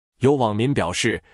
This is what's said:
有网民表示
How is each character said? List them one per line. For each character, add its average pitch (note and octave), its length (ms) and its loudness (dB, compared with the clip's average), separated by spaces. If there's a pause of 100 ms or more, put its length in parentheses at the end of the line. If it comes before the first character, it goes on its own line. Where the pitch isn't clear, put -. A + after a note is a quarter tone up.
(180)
有 C#3 160 4
网 A2+ 220 0
民 B2+ 180 0
表 F2 180 -2
示 - 300 -2 (120)